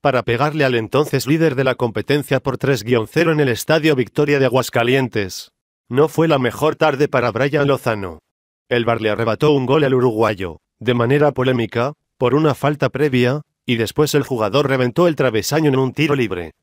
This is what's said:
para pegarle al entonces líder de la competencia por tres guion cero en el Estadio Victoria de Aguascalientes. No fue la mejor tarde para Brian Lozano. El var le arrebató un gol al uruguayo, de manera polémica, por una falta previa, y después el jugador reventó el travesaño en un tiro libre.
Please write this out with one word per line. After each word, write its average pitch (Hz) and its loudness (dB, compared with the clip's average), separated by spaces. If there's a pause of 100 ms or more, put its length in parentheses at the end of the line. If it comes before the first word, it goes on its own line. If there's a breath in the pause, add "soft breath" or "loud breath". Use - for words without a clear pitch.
para 131 0
pegarle 143 0
al 127 2
entonces 127 0
líder 156 2
de 135 -2
la 131 0
competencia 127 -2
por 127 -4
tres 127 -2
guion 113 0
cero 170 0
en 151 0
el 135 2
Estadio 151 0
Victoria 143 0
de 135 2
Aguascalientes. 120 -2 (400)
No 139 2
fue 160 0
la 151 2
mejor 131 -2
tarde 147 2
para 120 0
Brian 139 0
Lozano. 104 -4 (500)
El 120 0
var 117 0
le 107 0
arrebató 113 0
un 135 0
gol 143 2
al 135 0
uruguayo, 110 0 (180)
de 120 -2
manera 135 2
polémica, 127 -2 (240)
por 123 0
una 151 2
falta 143 -2
previa, 127 0 (240)
y 120 0
después 113 -2
el 143 4
jugador 120 0
reventó 131 2
el 160 0
travesaño 135 0
en 135 2
un 131 0
tiro 156 0
libre. 92 -4 (100)